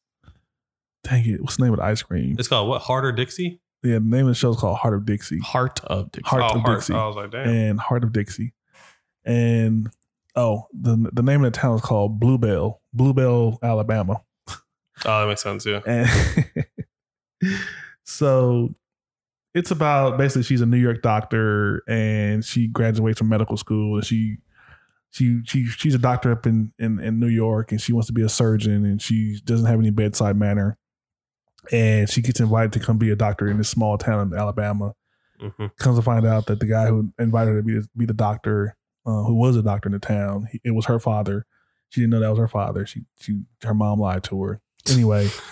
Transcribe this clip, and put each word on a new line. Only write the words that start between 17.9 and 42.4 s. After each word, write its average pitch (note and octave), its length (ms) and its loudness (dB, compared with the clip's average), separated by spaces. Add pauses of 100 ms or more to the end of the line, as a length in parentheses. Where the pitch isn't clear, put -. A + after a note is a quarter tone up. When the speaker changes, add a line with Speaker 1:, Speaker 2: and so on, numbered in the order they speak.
Speaker 1:
so B2+ 720 2 (800)
it's F3 160 -2
about, C#3+ 480 2
basically, C3+ 240 2
she's B2 180 0
a A#2 60 2
New A#2+ 120 4
York A#2+ 240 2
doctor G#2+ 840 0
and G#2+ 560 0
she A#2+ 220 0
graduates A2 520 0
from A2 100 2
medical A2 280 0
school G#2+ 400 -2
and G#2 80 -2
she, A2 340 -2 (720)
she, A#2+ 340 0
she, B2+ 220 -2
she's C3 280 -2
a B2+ 40 2
doctor B2 340 2
up A2+ 140 -2
in, A2+ 320 2
in, A2+ 220 -2
in A2 200 -2
New A#2+ 80 2
York A2+ 420 0
and G#2+ 100 -2
she - 120 -2
wants A2+ 160 2
to A#2+ 40 -6
be A#2 100 0
a A2 60 2
surgeon G#2+ 560 2
and G2+ 160 0
she G#2+ 440 -2
doesn't A2+ 220 2
have A2+ 120 4
any A2 120 4
bedside G#2 460 0
manner. G#2 420 0 (920)
And A2 360 4
she - 140 0
gets A#2+ 180 0
invited A2+ 340 2
to G#2+ 60 0
come A2+ 180 0
be A2 120 2
a G#2 60 2
doctor G#2 320 0
in G#2 100 0
this G#2+ 100 0
small G#2+ 300 0
town G2+ 340 0
in G#2 60 -4
Alabama. G#2 560 -4 (460)
Speaker 2:
Mm-hmm. G#2 260 -10 (120)
Speaker 1:
Comes B2 200 2
to A#2 40 2
find A2+ 240 2
out A2 200 0
that G#2 140 -2
the A2+ 60 0
guy A2 200 0
who A2 320 0
invited A2+ 340 2
her G#2+ 60 2
to G#2 40 -2
be, A2 180 -2 (160)
be A#2 100 0
the A2+ 80 -2
doctor, G#2+ 640 -2 (300)
uh, A2 180 -2
who A#2 100 0
was A#2+ 220 4
a A2 60 2
doctor G#2 260 -2
in G2+ 40 -2
the G2+ 60 -4
town, G2+ 540 -4
he, A#2 120 -12
it A#2+ 80 -2
was A2 140 -2
her A#2 120 0
father. G#2 480 -4 (440)
She - 100 -2
didn't A#2 100 2
know A#2 100 2
that A2 100 0
was G#2+ 80 2
her A2+ 100 2